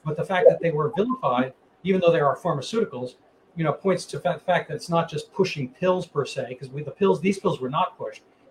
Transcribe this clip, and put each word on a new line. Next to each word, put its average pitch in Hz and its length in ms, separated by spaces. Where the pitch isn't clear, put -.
But 151 120
the 170 80
fact 180 240
that 165 120
they 165 120
were 151 240
vilified, 135 560
even 185 160
though 170 100
they 151 100
are 139 160
pharmaceuticals, 147 800
you 165 80
know, 151 80
points - 340
to - 140
fa-, - 140
the 254 100
fact 175 240
that 151 80
it's - 120
not 170 220
just 151 220
pushing 143 360
pills 180 380
per 143 180
se, 123 300
'cause 127 160
we, 143 120
the - 100
pills, 190 280
these 190 180
pills 165 220
were 127 80
not 170 300
pushed. - 240